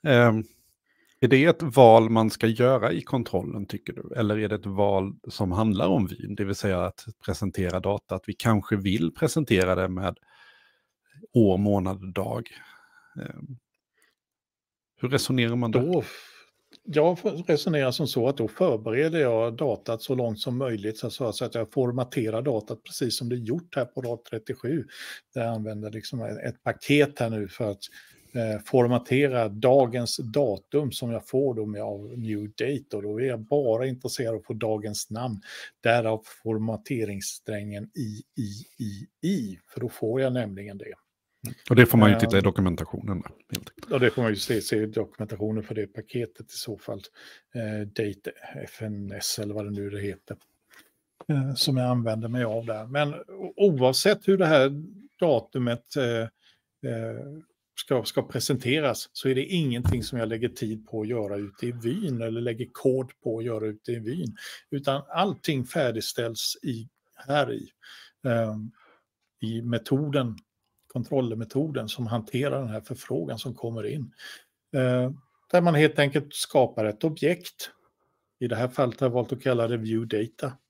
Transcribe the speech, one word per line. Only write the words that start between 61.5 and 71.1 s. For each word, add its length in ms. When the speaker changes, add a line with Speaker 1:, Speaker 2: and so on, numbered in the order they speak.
Speaker 2:
i 40
vyn 500
eller 200
lägger 300
kod 400
på 140
att 80
göra 200
ute 260
i 80
vyn. 380
Utan 400
allting 560
färdigställs 960
i, 260
här 380
i, 160
ehm, 480
i 220
metoden, 720
kontrollmetoden 960